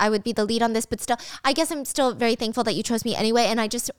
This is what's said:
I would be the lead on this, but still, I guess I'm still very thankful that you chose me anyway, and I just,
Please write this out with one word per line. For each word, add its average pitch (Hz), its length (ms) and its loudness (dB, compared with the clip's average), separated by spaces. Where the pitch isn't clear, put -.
I 214 100 4
would 208 140 0
be 233 80 -2
the 214 120 0
lead 226 180 0
on 226 100 2
this, 220 140 0
but 226 140 -6
still, 240 180 -2
I 269 80 4
guess 311 180 2
I'm 285 140 -6
still 254 300 0
very 233 200 2
thankful 226 300 -2
that 220 100 0
you 220 80 -2
chose 233 220 -2
me 226 100 -2
anyway, 226 300 2
and 226 160 0
I 214 80 0
just, 240 300 -6